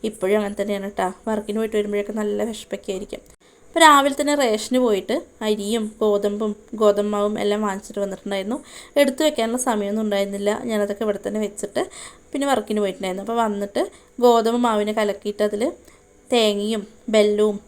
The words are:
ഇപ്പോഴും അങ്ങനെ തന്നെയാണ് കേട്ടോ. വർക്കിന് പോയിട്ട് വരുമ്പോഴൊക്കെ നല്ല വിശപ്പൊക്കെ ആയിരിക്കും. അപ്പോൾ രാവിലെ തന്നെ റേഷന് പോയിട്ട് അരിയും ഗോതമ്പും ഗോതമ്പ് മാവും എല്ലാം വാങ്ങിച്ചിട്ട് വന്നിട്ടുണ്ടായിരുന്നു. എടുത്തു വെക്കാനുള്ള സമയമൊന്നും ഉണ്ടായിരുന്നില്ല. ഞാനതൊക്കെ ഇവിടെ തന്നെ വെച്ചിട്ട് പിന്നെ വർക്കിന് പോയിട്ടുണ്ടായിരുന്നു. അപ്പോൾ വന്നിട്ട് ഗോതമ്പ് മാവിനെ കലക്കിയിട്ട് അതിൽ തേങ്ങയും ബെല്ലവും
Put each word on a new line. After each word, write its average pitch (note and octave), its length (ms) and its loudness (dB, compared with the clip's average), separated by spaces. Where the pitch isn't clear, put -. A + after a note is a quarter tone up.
ഇപ്പോഴും G3+ 300 0
അങ്ങനെ G3+ 220 -4
തന്നെയാണ് G3 300 -4
കേട്ടോ. F#3+ 160 -2
വർക്കിന് G#3+ 320 -4
പോയിട്ട് A3 180 -2
വരുമ്പോഴൊക്കെ G#3 420 -2
നല്ല G#3 300 -2
വിശപ്പൊക്കെ G3+ 420 -10
ആയിരിക്കും. G3 280 -10
അപ്പോൾ E4 180 2
രാവിലെ C#4 340 6
തന്നെ D4 240 2
റേഷന് A3+ 420 0
പോയിട്ട് G#3 300 0
അരിയും G#3+ 380 -2
ഗോതമ്പും G#3 480 0
ഗോതമ്പ് G#3 340 4
മാവും G#3 280 0
എല്ലാം G#3 240 0
വാങ്ങിച്ചിട്ട് G3+ 380 -6
വന്നിട്ടുണ്ടായിരുന്നു. G3 540 -6
എടുത്തു C4+ 240 2
വെക്കാനുള്ള B3 440 0
സമയമൊന്നും G#3+ 380 -2
ഉണ്ടായിരുന്നില്ല. G3+ 440 -2
ഞാനതൊക്കെ G#3 360 -2
ഇവിടെ G#3 200 -2
തന്നെ G#3+ 200 -4
വെച്ചിട്ട് G#3 360 -4
പിന്നെ C#4 220 -2
വർക്കിന് G#3+ 320 0
പോയിട്ടുണ്ടായിരുന്നു. F#3+ 420 -6
അപ്പോൾ A#3 180 -2
വന്നിട്ട് G3+ 380 -2
ഗോതമ്പ് A#3 440 4
മാവിനെ G#3+ 320 0
കലക്കിയിട്ട് G#3 480 -2
അതിൽ G#3 140 -2
തേങ്ങയും G#3+ 500 2
ബെല്ലവും G#3 520 4